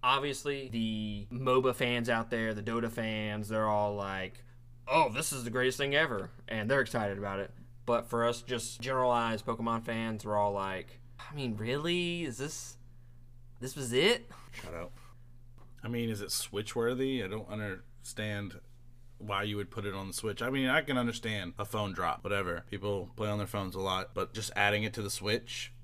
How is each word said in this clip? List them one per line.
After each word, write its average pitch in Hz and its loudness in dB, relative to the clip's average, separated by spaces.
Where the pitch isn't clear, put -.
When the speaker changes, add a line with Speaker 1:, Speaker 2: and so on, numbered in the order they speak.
Speaker 1:
Obviously, 139 2
the 107 0
moba 127 6
fans 120 2
out 113 4
there, 113 2
the 107 -2
Dota 117 0
fans, 107 -2
they're 107 4
all 104 4
like, 95 -4
"Oh, 139 6
this 127 -2
is 131 -4
the 117 -2
greatest 127 4
thing 139 2
ever," 131 2
and 110 0
they're 135 6
excited 107 0
about 98 -2
it. 98 -4
But 117 4
for 117 2
us, 120 2
just 117 -4
generalized 120 4
Pokemon 113 0
fans, 113 -2
we're 104 2
all 101 6
like, 95 -2
"I - -12
mean, 127 -2
really? 170 0
Is 123 -4
this, - -6
this 131 -6
was 127 -2
it?" 185 6
Speaker 2:
Shout - -10
out. 85 -8
I 117 -6
mean, 117 0
is 104 -2
it 95 -6
Switch-worthy? 123 0
I 95 -2
don't 104 -6
understand 101 -6
why 101 0
you 104 0
would 98 -2
put 101 -6
it 101 -2
on 98 -6
the 92 -8
Switch. 107 -2
I 117 2
mean, 135 2
I 147 6
can 139 2
understand 110 0
a 104 0
phone 104 0
drop, 85 0
whatever. 95 0
People 98 -2
play 110 0
on 104 2
their 101 0
phones 95 -2
a 95 -2
lot, 95 0
but - 0
just 107 -4
adding 104 6
it 107 -2
to 110 -4
the 98 -2
Switch - -2